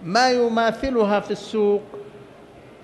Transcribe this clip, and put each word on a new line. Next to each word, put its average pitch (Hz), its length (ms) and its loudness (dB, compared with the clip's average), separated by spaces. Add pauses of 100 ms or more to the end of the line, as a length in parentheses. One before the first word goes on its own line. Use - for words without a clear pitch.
ما 233 280 2
يماثلها 226 880 2
في 202 120 -6
السوق 208 500 0 (1040)